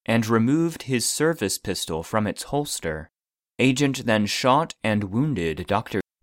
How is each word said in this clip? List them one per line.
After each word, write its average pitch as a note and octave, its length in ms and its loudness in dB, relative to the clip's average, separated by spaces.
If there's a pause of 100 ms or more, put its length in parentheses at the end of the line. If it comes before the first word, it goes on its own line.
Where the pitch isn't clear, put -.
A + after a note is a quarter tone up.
and A2+ 200 2
removed C3+ 580 2
his B2 220 0
service D3+ 520 0
pistol E2+ 440 -4
from G#2+ 240 -2
its - 180 -6
holster. E2 640 -6 (480)
Agent C3 480 2
then A2 180 4
shot C3+ 580 2
and G#2+ 220 0
wounded F#2 640 -2
Doctor G2+ 340 -2 (220)